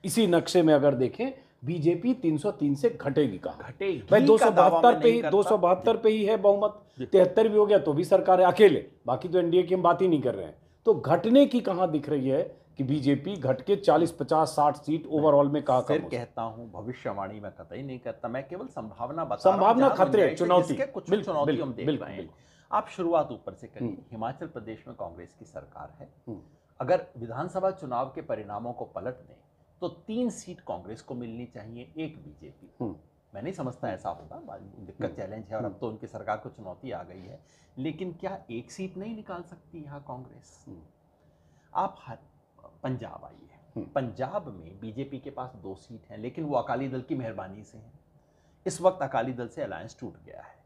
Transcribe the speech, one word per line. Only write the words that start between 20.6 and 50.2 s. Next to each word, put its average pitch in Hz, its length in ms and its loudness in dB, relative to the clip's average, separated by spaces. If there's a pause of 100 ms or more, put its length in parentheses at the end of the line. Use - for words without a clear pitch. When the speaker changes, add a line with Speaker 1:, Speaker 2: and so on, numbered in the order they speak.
Speaker 2:
जिसके 147 180 -2
कुछ - 240 -12
Speaker 1:
बिल्कुल, 196 160 2
Speaker 2:
चुनौती 156 200 0
Speaker 1:
बिल्कुल, 147 240 -2
Speaker 2:
हम 123 40 -10
देख 110 120 -8
Speaker 1:
बिल्कुल, 131 220 -2
Speaker 2:
रहे 73 80 -14
हैं। 90 80 -12
Speaker 1:
बिल्कुल। - 540 -10
Speaker 2:
आप 214 100 -4
शुरुआत 170 440 -2
ऊपर 104 220 -12
से 113 140 -20
करिए, 117 220 -6
Speaker 1:
हम्म। 95 120 -10 (100)
Speaker 2:
हिमाचल 127 360 -10
प्रदेश 110 400 -14
में 117 80 -18
कांग्रेस 87 380 -14
की - 120 -20
सरकार - 540 -18
है। - 100 -20 (180)
Speaker 1:
हम्म। 104 140 -12 (400)
Speaker 2:
अगर 170 260 0 (100)
विधानसभा 165 540 -4
चुनाव 135 340 -6
के 143 160 -14
परिणामों 107 520 -10
को 117 120 -10
पलट 107 280 -10
दें, - 260 -20 (420)
तो 175 80 -6
तीन 233 400 -6
सीट 180 300 -14
कांग्रेस 98 420 -12
को - 140 -14
मिलनी 120 300 -12
चाहिए, 117 520 -18
एक 156 200 -10
बीजेपी - 500 -20
को। - 180 -10
Speaker 1:
हम्म। 92 100 -8 (400)
Speaker 2:
मैं - 60 -10
नहीं 160 120 -8
समझता 131 360 -8
ऐसा 95 200 -8
होगा, 82 480 -14
दिक्कत 98 480 -14
Speaker 1:
हम्म। - 100 -10
Speaker 2:
चैलेंज 110 300 -12
है 107 120 -10
और 107 80 -6
अब 101 60 -8
Speaker 1:
हम्म। 92 80 -20
Speaker 2:
तो 120 100 -8
उनकी 107 180 -14
सरकार 110 300 -8
को - 120 -16
चुनौती 104 420 -16
आ 87 120 -10
गई 90 180 -20
है, - 180 -20 (380)
लेकिन 160 360 -8
क्या 190 380 -12
एक 120 200 -12
सीट 185 260 -12
नहीं 220 180 -12
निकाल 190 280 -14
सकती 170 400 -20
यहाँ 143 240 -18
कांग्रेस? - 600 -20
Speaker 1:
हम्म। 95 120 -20 (960)
Speaker 2:
आप 190 260 -4
हर, 117 160 -16 (640)
पंजाब - 420 -8
आइए, - 340 -20 (160)
Speaker 1:
हम्म। - 120 -8
Speaker 2:
पंजाब 135 600 -6
में 92 320 -18
बीजेपी 120 400 -12
के 147 100 -16
पास 127 260 -14
दो 95 200 -14
सीट - 340 -20
हैं, 104 80 -18
लेकिन 123 280 -10
वो 143 100 -4
अकाली 127 340 -2
दल 127 120 -8
की 143 140 -6
मेहरबानी 104 480 -10
से - 140 -20
हैं। - 160 -20 (760)
इस 170 140 -8
वक्त 185 200 2
अकाली 127 320 -4
दल 120 140 -8
से 131 140 -14
alliance 98 380 -12
टूट 104 140 -14 (120)